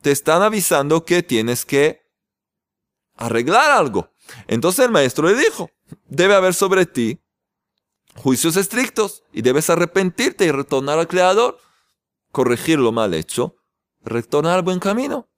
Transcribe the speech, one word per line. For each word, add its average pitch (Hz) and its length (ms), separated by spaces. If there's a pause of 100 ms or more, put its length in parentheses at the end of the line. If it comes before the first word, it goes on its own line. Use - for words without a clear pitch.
Te 147 80
están 156 320
avisando 165 600
que 175 180
tienes 120 420
que 147 380 (1120)
arreglar 131 540
algo. 135 400 (360)
Entonces 170 380
el 240 60
maestro 151 380
le 202 60
dijo, 285 360 (360)
"Debe 175 280
haber 185 200
sobre 190 320
ti 117 340 (960)
juicios 131 400
estrictos 220 760
y 110 100
debes 131 280
arrepentirte 185 760
y 160 60
retornar 139 480
al 165 100
Creador, 185 500 (720)
corregir 127 480
lo 117 140
mal 110 220
hecho, - 420 (460)
retornar 147 560
al 185 40
buen 180 180
camino, 247 580